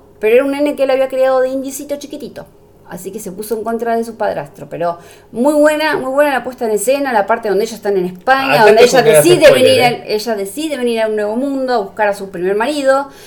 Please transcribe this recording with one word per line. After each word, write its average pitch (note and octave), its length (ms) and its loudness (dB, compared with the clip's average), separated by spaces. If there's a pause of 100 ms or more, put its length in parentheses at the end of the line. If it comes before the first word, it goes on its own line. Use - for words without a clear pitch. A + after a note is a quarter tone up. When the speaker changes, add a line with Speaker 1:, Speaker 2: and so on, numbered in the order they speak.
(200)
Speaker 1:
pero A3 160 4
era C4+ 80 4
un C#4 80 -2
nene C#4+ 240 -2
que C#4 80 -2
él C4+ 60 2
había C4 180 0
criado C4 320 2
de C4 80 0
indiecito C4+ 480 -8
chiquitito, C#4 500 -14 (420)
así F#3 220 -14
que G#3 80 -10
se F#3 140 -12
puso G#3+ 240 -8
en G#3+ 80 -8
contra A3+ 320 -4
de A#3 80 -2
su A3+ 120 -14
padrastro. E3 520 -8
Pero E3+ 300 -6 (340)
muy C4 220 0
buena, D4+ 420 2
muy C4 160 -6
buena C#4+ 200 2
la A#3+ 120 -2
puesta B3 220 -8
en A3 60 -2
escena, C4 400 0
la G3+ 140 0
parte A3+ 220 -2
donde G3 160 0
ellas A3+ 100 -6
están G3+ 220 -4
en F3+ 80 0
España, C4 480 -2
Speaker 2:
Acá A3 140 4
Speaker 1:
donde G#3+ 100 6
Speaker 2:
te A#3+ 80 8
Speaker 1:
ella B3 160 4
Speaker 2:
toca A3 160 4
Speaker 1:
decide E4 300 6
Speaker 2:
spoiler, B3+ 180 6
Speaker 1:
venir C4 160 6
Speaker 2:
¿eh? B3 60 4
Speaker 1:
al, A#3+ 200 -2
ella G#3+ 300 -4
decide C#4 400 -6
venir A#3+ 240 -2
a A3 80 0
un G#3+ 80 -2
nuevo G#3 180 -4
mundo C4 380 -2
a B3 60 2
buscar G#3 280 -4
a G3+ 80 0
su G3 160 -12
primer F#3 240 -2
marido, C4+ 540 0 (180)